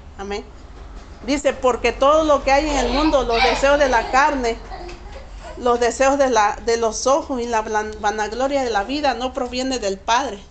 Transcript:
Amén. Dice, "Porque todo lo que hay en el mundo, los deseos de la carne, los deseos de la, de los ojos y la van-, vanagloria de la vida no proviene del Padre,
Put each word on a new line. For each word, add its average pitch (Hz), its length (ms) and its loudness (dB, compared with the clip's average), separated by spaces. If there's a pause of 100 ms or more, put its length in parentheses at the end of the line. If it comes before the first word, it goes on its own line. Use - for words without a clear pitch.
(180)
Amén. 202 260 -8 (840)
Dice, 269 260 0
"Porque 240 380 0
todo 302 320 4
lo 285 200 2
que 262 80 0
hay 277 160 4
en 285 100 0
el 240 160 0
mundo, 294 300 2
los 233 200 2
deseos 277 340 4
de 285 120 4
la 226 200 2
carne, 262 480 2 (1000)
los 240 220 2
deseos 269 380 2
de 269 140 4
la, 208 340 2
de 233 120 2
los 226 280 -2
ojos 269 360 2
y 233 40 -4
la 233 160 0
van-, 214 380 -4
vanagloria 220 640 -2
de 247 80 -2
la 202 140 0
vida 277 280 0
no 254 200 -6
proviene 254 440 -4
del 196 220 -4
Padre, 226 400 0 (120)